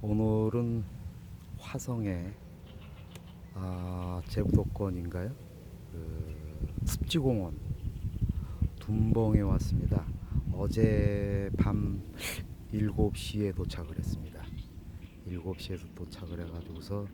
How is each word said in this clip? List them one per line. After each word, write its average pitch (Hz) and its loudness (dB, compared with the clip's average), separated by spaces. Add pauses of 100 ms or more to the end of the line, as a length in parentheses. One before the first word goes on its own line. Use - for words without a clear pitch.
오늘은 110 4 (720)
화성에, 104 -2 (1200)
아, 90 -2
제주도권인가요? 95 2 (560)
그 80 -6 (200)
습지공원 117 2 (1200)
둔벙에 110 6
왔습니다. - 4 (480)
어제 101 4
밤 101 4 (680)
일곱 107 2
시에 104 0
도착을 85 -4
했습니다. 85 -4 (800)
일곱 90 -6
시에서 87 -8
도착을 85 -10
해가지고서 85 -6